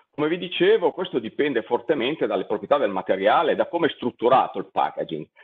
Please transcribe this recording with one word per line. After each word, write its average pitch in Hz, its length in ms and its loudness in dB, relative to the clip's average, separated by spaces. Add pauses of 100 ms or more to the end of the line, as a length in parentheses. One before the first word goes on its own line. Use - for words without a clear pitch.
(100)
Come 151 180 -4
vi 175 100 -2
dicevo, 180 540 0
questo 180 260 -6
dipende 113 440 -2
fortemente 135 640 -2
dalle 98 180 -2
proprietà 104 320 0
del 123 140 0
materiale 101 640 2
e - 20 2
da 107 120 0
come 165 200 -2
è 131 40 2
strutturato 120 680 0
il 92 120 -8
packaging. 78 560 -4 (180)